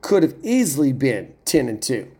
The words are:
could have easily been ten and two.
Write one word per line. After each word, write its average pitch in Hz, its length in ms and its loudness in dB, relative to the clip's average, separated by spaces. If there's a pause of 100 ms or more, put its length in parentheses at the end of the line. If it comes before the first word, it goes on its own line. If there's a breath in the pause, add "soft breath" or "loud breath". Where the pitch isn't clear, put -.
could 196 220 4
have - 200 0
easily 160 480 0
been 117 440 -2 (100)
ten 131 240 0
and 107 120 -8
two. 113 380 -6